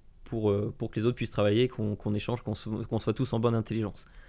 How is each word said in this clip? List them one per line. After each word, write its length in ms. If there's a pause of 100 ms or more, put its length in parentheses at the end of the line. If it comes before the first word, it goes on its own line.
(240)
pour, 260
euh, 260
pour 140
que 100
les 60
autres 120
puissent 120
travailler, 380
qu'on, 280
qu'on 200
échange, 260
qu'on 140
se, 140
qu'on 280
soit 160
tous 200
en 60
bonne 140
intelligence. 540 (220)